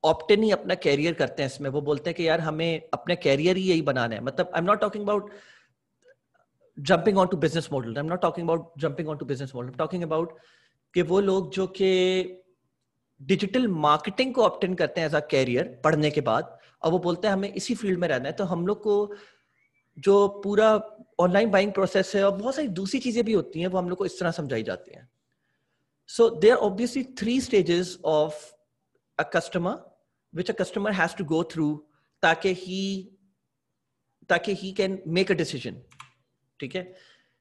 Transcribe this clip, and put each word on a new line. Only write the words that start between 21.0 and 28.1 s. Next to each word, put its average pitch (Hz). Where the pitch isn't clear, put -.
ऑनलाइन 190
बाइंग 202
प्रोसेस 190
है 196
और 196
बहुत 240
सारी 294
दूसरी 196
चीजें 233
भी 220
होती 160
हैं, 175
वो 185
हम 180
लोग 180
को 196
इस -
तरह 175
समझाई 131
जाती 98
हैं। -
So, 233
there 214
are -
obviously 233
three 240
stages 175
of 156